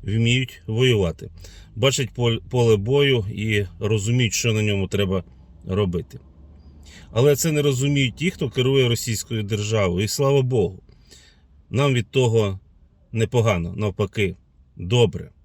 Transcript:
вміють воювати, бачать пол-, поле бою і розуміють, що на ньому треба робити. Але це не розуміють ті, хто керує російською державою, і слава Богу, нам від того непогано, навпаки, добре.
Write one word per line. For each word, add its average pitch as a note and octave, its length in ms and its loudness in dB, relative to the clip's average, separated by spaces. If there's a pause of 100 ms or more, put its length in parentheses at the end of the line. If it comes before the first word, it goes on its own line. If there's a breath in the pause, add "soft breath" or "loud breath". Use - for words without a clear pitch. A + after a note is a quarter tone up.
вміють A#2 640 0
воювати, A2 600 0 (460 loud breath)
бачать B2+ 400 0
пол-, A#2 240 0 (100)
поле A#2+ 280 4
бою B2+ 480 2 (100)
і G#2 300 -2 (140)
розуміють, A2 540 0
що A#2 200 -2
на G#2+ 80 0
ньому G2+ 260 0
треба F#2+ 360 -2 (440)
робити. F#2 520 -2 (920 loud breath)
Але C3+ 240 4
це E3 160 -2
не D3 100 0
розуміють C#3 540 0
ті, F3+ 160 -2
хто - 180 -6
керує C3 400 2
російською A2+ 540 -4
державою, G#2 640 0
і - 20 -4
слава C#3 340 2
Богу, A2 420 -2 (880 soft breath)
нам C3+ 240 0
від A#2+ 180 -2
того A2+ 480 2 (520)
непогано, G#2 640 0
навпаки, G2+ 580 -2 (400)
добре. G#2+ 540 0 (160)